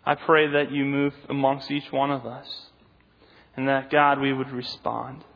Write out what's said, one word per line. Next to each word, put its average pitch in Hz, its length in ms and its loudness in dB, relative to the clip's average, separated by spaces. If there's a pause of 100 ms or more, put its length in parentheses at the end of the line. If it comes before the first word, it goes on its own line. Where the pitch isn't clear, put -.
I 143 80 2
pray 151 360 4
that 143 200 0
you 139 140 0
move 139 280 0 (160)
amongst 139 420 0
each 143 200 -6
one 139 200 0
of 127 140 -4
us 120 220 -12 (1080)
and 131 100 -2
that, 135 220 0
God, 143 300 4
we 139 140 0
would 131 180 -4
respond. 127 720 -8 (120)